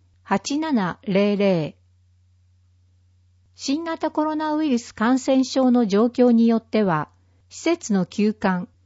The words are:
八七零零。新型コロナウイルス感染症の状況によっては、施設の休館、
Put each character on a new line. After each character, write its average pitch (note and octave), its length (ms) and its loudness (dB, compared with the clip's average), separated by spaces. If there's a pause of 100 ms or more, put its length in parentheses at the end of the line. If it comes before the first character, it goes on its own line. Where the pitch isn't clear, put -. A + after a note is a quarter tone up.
(240)
八 G3 160 -2 (180)
七 B3 460 -2
零 G3+ 340 0
零。 F3+ 380 0 (1800)
新 D4 300 -6
型 E4 280 -6
コ D#4 120 -2
ロ D#4 140 -4
ナ D#4 180 -2
ウ D#4 100 -2
イ D4+ 40 -2
ル A#3+ 100 0
ス - 160 -12
感 B3 240 0
染 C4 240 2
症 B3+ 280 0
の A#3+ 140 2
状 G3+ 200 2
況 B3 260 2
に A#3 160 4
よ A3+ 100 2
っ G#3+ 80 -6
て G#3+ 180 0
は、 D#3+ 260 -2 (400)
施 - 140 -20
設 E4+ 300 -2
の F#3 120 2
休 G#3 280 -2
館、 F#3 360 -4 (160)